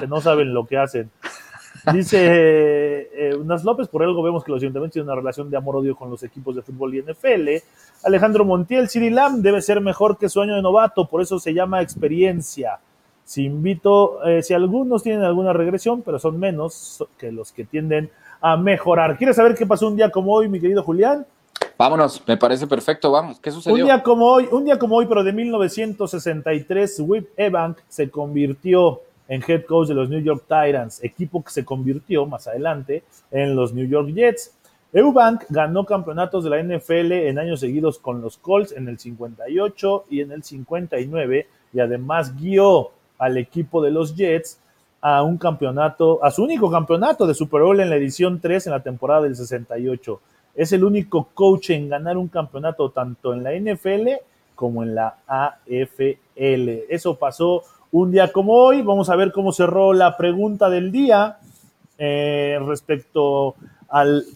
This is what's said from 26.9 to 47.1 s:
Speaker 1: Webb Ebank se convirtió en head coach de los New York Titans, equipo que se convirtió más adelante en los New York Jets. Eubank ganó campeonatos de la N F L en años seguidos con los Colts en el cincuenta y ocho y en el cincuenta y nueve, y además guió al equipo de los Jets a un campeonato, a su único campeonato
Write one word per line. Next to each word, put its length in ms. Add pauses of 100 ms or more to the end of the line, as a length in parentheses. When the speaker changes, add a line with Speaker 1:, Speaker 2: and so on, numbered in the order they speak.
Speaker 1:
Webb 360
Ebank 420 (100)
se 220
convirtió 920 (260)
en 220
head 160
coach 240
de 60
los 160
New 100
York 260
Titans, 560
equipo 400
que 80
se 140
convirtió 640
más 200
adelante 580 (260)
en 260
los 160
New 160
York 260
Jets. 400 (380)
Eubank 560
ganó 380
campeonatos 580
de 60
la 100
N 160
F 240
L 280
en 100
años 220
seguidos 380
con 220
los 160
Colts 360
en 140
el 120
cincuenta 500
y 100
ocho 520
y 100
en 100
el 140
cincuenta 560
y 60
nueve, 420 (240)
y 80
además 560
guió 540 (280)
al 200
equipo 440
de 80
los 240
Jets 460 (400)
a 220
un 160
campeonato, 840
a 80
su 140
único 260
campeonato 560